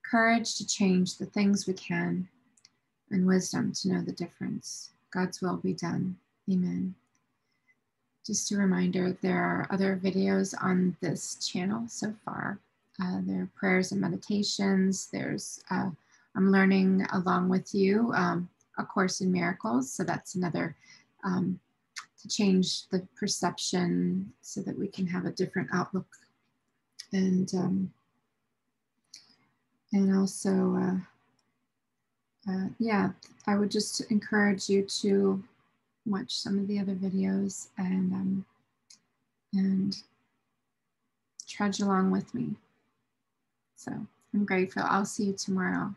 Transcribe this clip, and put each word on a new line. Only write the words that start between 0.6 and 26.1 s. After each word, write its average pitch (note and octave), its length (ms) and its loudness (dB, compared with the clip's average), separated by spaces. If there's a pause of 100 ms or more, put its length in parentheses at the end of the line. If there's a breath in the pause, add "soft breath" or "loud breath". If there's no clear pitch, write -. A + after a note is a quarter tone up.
change F#3 520 2
the G3 80 -6
things G3+ 420 0
we F#3+ 60 -2
can, F3 540 -4 (840)
and F#3 160 4
wisdom - 460 2
to - 160 -2
know F3+ 120 2
the E3+ 120 -6
difference. - 760 -8 (220)
God's F#3 300 -2
will F3+ 160 -2
be F#3 160 -2
done. F3+ 440 -4 (320)
Amen. F3+ 460 0 (1300)
Just - 260 -4
a G3+ 60 0
reminder, F#3 640 2
there F3+ 220 0
are F3 260 -2
other G3 320 0
videos F#3+ 640 0
on F#3 380 2
this - 340 -4 (100)
channel G#3 420 -4
so A3 260 -6 (100)
far. - 340 -6 (420)
Uh, F#3 240 -2
there F#3 180 -2
are F#3 140 -6
prayers F#3 360 2
and G3 100 -2
meditations. F#3+ 1080 0
There's, - 580 -6
uh, F#3+ 200 -2 (460 soft breath)
I'm F#3+ 160 4
learning F#3+ 600 6
along F3+ 360 2
with F#3 260 0
you, G3+ 400 4
um, F3 340 0 (300)
A G#3 40 -6
Course F#3 380 0
in F#3 100 2
Miracles. F#3 600 0
So - 120 -4
that's E3 300 -4
another, E3+ 420 -2 (480 loud breath)
um, F#3 360 -2 (600)
to - 80 -18
change F#3+ 640 2
the F#3 160 -2 (100)
perception F3+ 1300 -2
so - 200 -10
that - 180 -8
we G#3 80 -4
can F#3+ 180 -4
have F3+ 200 -4
a F3+ 60 -2
different E3 400 -4
outlook. F3+ 360 -4 (1040)